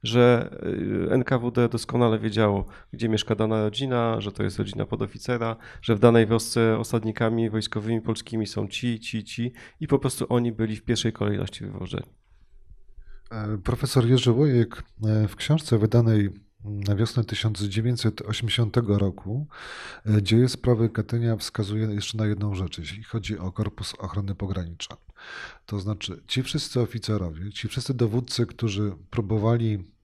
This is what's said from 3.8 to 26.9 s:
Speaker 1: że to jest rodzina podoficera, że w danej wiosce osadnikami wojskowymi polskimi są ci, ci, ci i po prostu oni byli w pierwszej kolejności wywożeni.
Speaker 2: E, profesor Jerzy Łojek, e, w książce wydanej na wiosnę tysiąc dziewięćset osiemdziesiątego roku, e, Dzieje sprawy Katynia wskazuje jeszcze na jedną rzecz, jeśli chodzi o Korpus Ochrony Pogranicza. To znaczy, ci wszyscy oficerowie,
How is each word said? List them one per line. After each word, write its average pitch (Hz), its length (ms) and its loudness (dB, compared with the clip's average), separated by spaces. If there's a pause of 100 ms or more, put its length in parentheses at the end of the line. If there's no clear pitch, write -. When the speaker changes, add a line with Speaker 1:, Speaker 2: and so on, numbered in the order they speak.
Speaker 1:
że 101 100 -6
to - 120 -4
jest 98 160 -4
rodzina 104 260 -4
podoficera, 113 720 -4 (260)
że 117 140 2
w 101 40 -2
danej 113 280 8
wiosce 113 500 2
osadnikami 113 720 -2
wojskowymi 107 520 -2
polskimi 110 460 -4
są 104 200 -4
ci, 117 320 -4
ci, 110 240 -8
ci 120 300 -6 (260)
i 156 80 -8
po 139 120 4
prostu - 300 -2
oni 120 220 2
byli 110 240 -2
w 107 80 -14
pierwszej 113 300 0
kolejności 101 520 -4
wywożeni. 98 420 -8 (1200)
Speaker 2:
E, 107 260 -4
profesor 117 500 0
Jerzy 123 240 4
Łojek, 123 520 4 (200)
e, 107 240 4
w - 80 -6
książce 147 420 2
wydanej 110 520 4 (340)
na 101 320 -2
wiosnę 110 280 2
tysiąc 104 400 -2
dziewięćset 110 580 0
osiemdziesiątego 107 760 0
roku, 101 500 -2 (580)
e, 107 180 4
Dzieje 113 260 6
sprawy 117 400 2
Katynia 117 480 0
wskazuje 107 500 -2
jeszcze 104 300 -4
na 110 80 0
jedną 104 300 0
rzecz, 92 220 -4
jeśli 90 260 -10
chodzi 107 340 -6
o 92 140 -4
Korpus - 420 -4
Ochrony 98 420 -6
Pogranicza. 87 640 -6 (680)
To 104 140 -6
znaczy, 95 480 -6
ci 127 160 -2
wszyscy - 380 -2
oficerowie, 101 680 -4